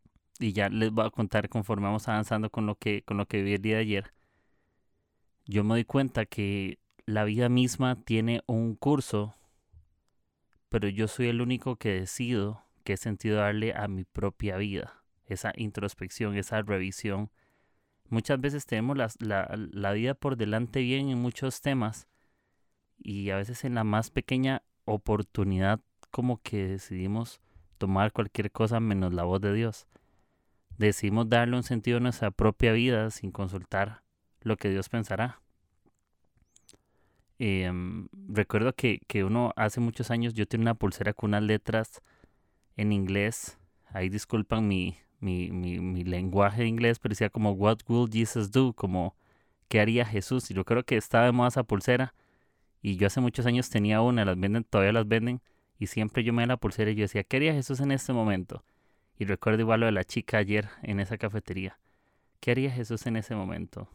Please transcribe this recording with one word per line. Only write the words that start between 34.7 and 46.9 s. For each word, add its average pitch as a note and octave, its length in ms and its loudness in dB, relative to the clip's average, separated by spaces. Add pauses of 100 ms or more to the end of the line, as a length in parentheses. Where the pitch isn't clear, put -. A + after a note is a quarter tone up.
Dios F#2+ 180 -2
pensará. A2 520 -4 (2000)
Em, F2+ 720 -2 (200)
recuerdo G#2+ 460 0
que, - 340 0
que G2 160 0
uno A2+ 320 0
hace G#2+ 240 0
muchos A#2 320 -2
años A#2 220 -2
yo G#2+ 120 -2
tenía A2+ 160 -2
una A#2 120 2
pulsera G2+ 400 -2
con G#2 160 -2
unas G#2 120 2
letras G#2+ 580 0 (760)
en G#2+ 160 0
inglés. G2+ 680 -2 (280)
Ahí F#2 220 -2
disculpan G#2+ 600 0
mi, F#2 280 0 (220)
mi, F2+ 320 -2
mi, F2+ 300 -4
mi F2+ 240 -4
lenguaje F#2+ 580 2
de A#2 60 2
inglés, A#2 320 2